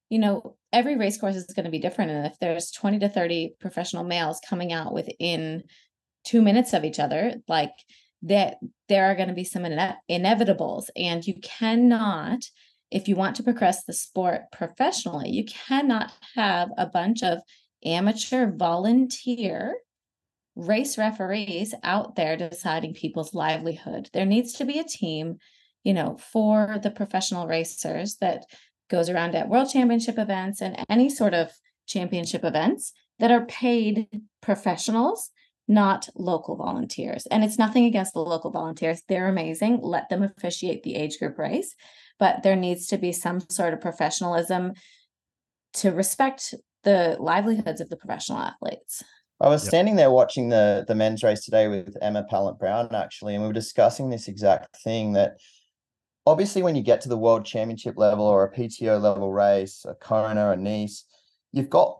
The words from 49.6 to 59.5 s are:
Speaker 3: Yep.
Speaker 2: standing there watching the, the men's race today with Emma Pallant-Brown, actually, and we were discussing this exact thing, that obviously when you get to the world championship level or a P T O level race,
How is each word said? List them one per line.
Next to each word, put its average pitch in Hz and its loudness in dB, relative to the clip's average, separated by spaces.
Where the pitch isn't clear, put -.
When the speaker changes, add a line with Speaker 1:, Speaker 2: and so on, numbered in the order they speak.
Speaker 3:
Yep. - -6
Speaker 2:
standing 190 4
there 147 8
watching 127 4
the, 104 4
the 117 2
men's 110 0
race 107 2
today 110 4
with 101 -4
Emma 104 -2
Pallant-Brown, 101 -2
actually, 104 -6
and 104 -2
we 107 -2
were 107 -4
discussing 113 0
this 117 -6
exact 101 0
thing, 110 -2
that 101 2
obviously 185 4
when 170 2
you 123 0
get 117 4
to 135 -8
the 120 -2
world 113 4
championship 113 -6
level 107 4
or 98 6
a 98 0
P 120 -4
T 113 -6
O 107 4
level 98 0
race, 101 2